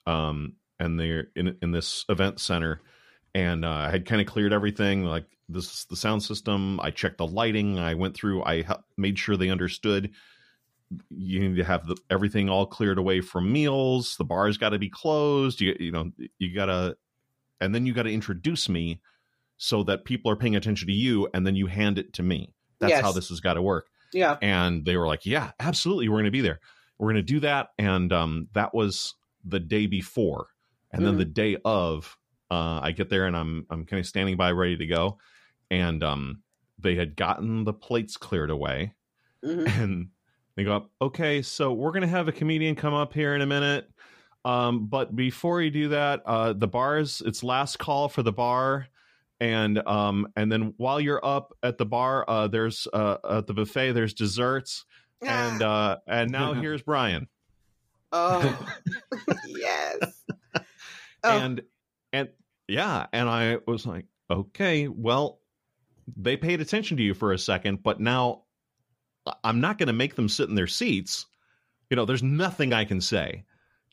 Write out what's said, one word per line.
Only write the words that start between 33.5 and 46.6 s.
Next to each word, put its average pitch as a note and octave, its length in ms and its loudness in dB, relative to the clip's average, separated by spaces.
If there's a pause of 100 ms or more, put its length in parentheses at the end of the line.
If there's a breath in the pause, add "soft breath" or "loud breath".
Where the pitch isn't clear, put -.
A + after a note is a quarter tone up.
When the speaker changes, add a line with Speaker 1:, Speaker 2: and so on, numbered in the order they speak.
Speaker 1:
I'm E2 160 -6
kinda F#2+ 180 -4
standing F#2+ 340 -2
by F2+ 140 4
ready F2+ 260 2
to E2 80 -4
go. F2 320 0 (520 soft breath)
And, F2 340 0
um, C#2+ 380 -4 (360)
they F2+ 180 2
had D#2+ 200 -2
gotten G#2+ 480 -2
the G#2 100 -2
plates A#2 440 -4
cleared D#2 320 -2
away. C#2+ 440 -4 (500)
Speaker 2:
Mm-hmm. D#3 380 0
Speaker 1:
And F2+ 280 -4 (460)
they G2+ 80 -2
go G#2 120 2
up, G#2 160 -8 (100)
"Okay, D3 400 -2
so C3 320 -2
we're C#3 180 -2
gonna F#3 160 0
have E3+ 200 0
a D#3 40 0
comedian D#3 440 0
come D3 180 0
up D3 200 0
here D3 220 0
in C#3+ 60 2
a C#3 40 2
minute. C#3+ 420 0 (560 soft breath)
Um, A#2+ 440 2
but A#2+ 280 -2
before E3+ 460 0
you D#3 80 2
do D3+ 200 0
that, C#3+ 360 0
uh, A2+ 280 2
the G#2 140 2